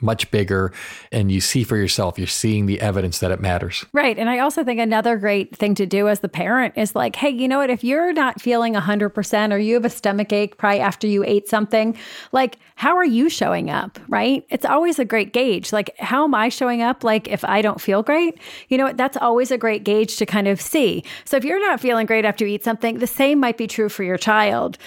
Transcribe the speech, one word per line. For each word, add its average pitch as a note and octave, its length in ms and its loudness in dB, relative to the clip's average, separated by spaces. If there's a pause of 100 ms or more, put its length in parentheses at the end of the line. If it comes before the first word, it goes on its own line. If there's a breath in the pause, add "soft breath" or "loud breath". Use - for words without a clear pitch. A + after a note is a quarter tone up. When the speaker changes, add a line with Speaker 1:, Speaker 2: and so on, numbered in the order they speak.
Speaker 1:
much A2+ 300 -2
bigger F#2+ 420 0 (380 loud breath)
and G2+ 200 2
you F#2+ 80 2
see B2+ 240 0
for A2 140 0
yourself, F#2+ 400 0
you're F#2 100 -4
seeing G#2+ 380 0
the G2 160 -2
evidence F#2+ 380 -2
that F#2 120 0
it F#2 80 -2
matters. F2+ 540 -4
Speaker 2:
Right. C#4 240 0
And A3+ 120 -2
I B3 100 0
also D4 240 0
think A#3 160 -2
another A3+ 380 2
great G3+ 380 -2
thing G#3 200 0
to G3+ 100 0
do G3 220 2
as G#3 120 2
the F3+ 100 -4
parent A3+ 480 0
is G#3+ 180 -2
like, B2 200 0
"Hey, D4 140 0
you B3+ 180 -2
know C4 120 0
what? C#4 100 0
If B3 140 -2
you're D#4 300 2
not C4 280 0
feeling A#3 340 0
a G3 60 2
hundred G3+ 280 0
percent G#3 440 0
or G3+ 40 2
you G#3+ 180 2
have A#3 100 2
a A#3 40 0
stomach G#3 440 -2
ache G#3 240 0
probably G3+ 220 2
after G3 280 -2
you G3+ 160 2
ate G3+ 240 0
something, A3 480 0 (360 loud breath)
like, B3+ 260 0 (180 soft breath)
how D#4+ 220 2
are F4+ 80 4
you C4 240 4
showing F3 400 -2
up?" D3 300 -4 (100)
Right? A#3 400 0
It's - 160 -2
always D#4+ 340 2
a B3+ 60 0
great G#3 280 -2
gauge. A#3+ 380 0
Like, G#3 280 -4
how B3+ 260 0
am C#4 100 2
I A3 140 2
showing A#3+ 320 -2
up? B3 220 -2
Like, A3 240 0
if G3+ 180 -4
I G3+ 160 2
don't G#3+ 180 0
feel G3+ 240 0
great, E4 340 0 (320 loud breath)
you C4 80 2
know C4+ 80 2
what? - 120 -4
That's C4+ 200 -2
always A#3+ 340 2
a B3+ 60 2
great G#3+ 260 -2
gauge G#3+ 340 0
to G#3+ 80 -2
kind G3+ 220 0
of G3 120 2
see. G#3 440 0 (200 loud breath)
So - 140 0
if A#3+ 80 0
you're F#4+ 200 0
not D#4+ 140 0
feeling A#3 260 0
great A3 200 2
after G#3 200 0
you G3+ 100 0
eat G3 80 -8
something, A3+ 360 -2
the A#3 80 0
same C#4+ 320 2
might A#3 180 0
be A3+ 100 -4
true G#3 220 -2
for G3+ 140 -6
your F3+ 140 0
child, G#3+ 680 2